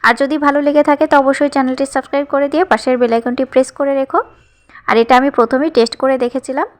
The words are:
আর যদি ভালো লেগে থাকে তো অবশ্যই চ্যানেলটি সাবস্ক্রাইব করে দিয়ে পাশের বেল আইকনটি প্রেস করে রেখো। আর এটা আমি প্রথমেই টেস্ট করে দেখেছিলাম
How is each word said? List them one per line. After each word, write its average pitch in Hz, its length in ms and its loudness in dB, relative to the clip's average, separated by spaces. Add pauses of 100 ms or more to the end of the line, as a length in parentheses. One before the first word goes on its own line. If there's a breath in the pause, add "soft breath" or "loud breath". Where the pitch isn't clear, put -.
আর 233 80 2
যদি 277 220 -2
ভালো 285 240 0
লেগে 294 220 2
থাকে 294 240 2
তো 302 140 2
অবশ্যই 277 280 0
চ্যানেলটি 262 360 -2
সাবস্ক্রাইব 277 480 -4
করে 285 180 0
দিয়ে 311 200 0
পাশের - 260 0
বেল 233 160 0
আইকনটি 247 320 -2
প্রেস 262 260 0
করে 277 300 -4
রেখো। 294 180 -2 (680 loud breath)
আর 214 100 0
এটা 233 220 4
আমি 277 180 0
প্রথমেই 262 400 0
টেস্ট 233 240 0
করে 269 160 0
দেখেছিলাম 262 500 -6 (120)